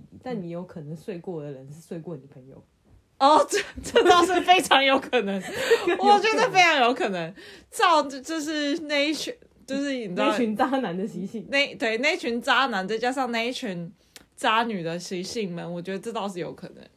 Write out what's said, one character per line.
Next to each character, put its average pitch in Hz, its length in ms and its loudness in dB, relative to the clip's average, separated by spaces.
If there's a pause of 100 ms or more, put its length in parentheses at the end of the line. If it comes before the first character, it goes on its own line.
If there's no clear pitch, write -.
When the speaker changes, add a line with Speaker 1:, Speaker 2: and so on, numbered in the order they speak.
Speaker 1:
弟， - 140 -20
但 240 180 -8
你 170 80 -10
有 170 140 -8
可 175 180 -14
能 151 140 -12
睡 175 240 -12
过 170 240 -10
的 147 80 -12
人 135 200 -16
是 156 80 -18
睡 170 200 -14
过 160 180 -12
你 131 80 -20
朋 135 220 -20
友。 - 160 -20 (560)
Speaker 2:
哦， 294 300 6
这， 403 100 -2 (240)
这 - 260 4
倒 349 160 8
是 359 160 2
非 359 200 6
常 269 200 4
有 269 160 4
可 247 260 0
能。 196 120 -2
Speaker 1:
<laughs> 440 520 0
有 370 100 2
可 370 80 -2
能。 415 100 10
Speaker 2:
我 403 60 6
觉 440 160 2
得 508 140 2
非 370 100 6
常 330 160 6
有 247 160 4
可 269 160 -2
能。 175 260 -6 (340)
照， 349 340 4
就 285 360 -8
是 294 440 -4
那 294 260 0
一 320 40 -2
群， - 220 -8 (320)
就 269 80 -6
是 277 160 -4
你 247 160 -6
知 180 80 -8
道 - 140 2
Speaker 1:
那 208 80 0
群 220 180 0
渣 294 100 0 (120)
男 196 180 -4
的 190 100 -4
习 185 200 -8
性。 196 240 -12
Speaker 2:
那， 277 260 0
对， 226 220 -4
那 302 180 0
群 240 260 -6
渣 254 260 2
男， 190 200 -4
再 220 100 -4
加 247 140 -2
上 262 180 -4
那 226 140 -4
一 247 80 -4
群 180 400 -8 (460)
渣 233 260 2
女 214 180 -4
的 165 160 -6
习 180 240 -8
性 190 300 -6
们， 170 220 -10
我 175 80 -8
觉 175 100 -10
得 196 80 -8
这 226 140 -10
倒 208 160 -6
是 180 100 -10
有 147 140 -8
可 - 160 -16
能。 - 80 -20 (200)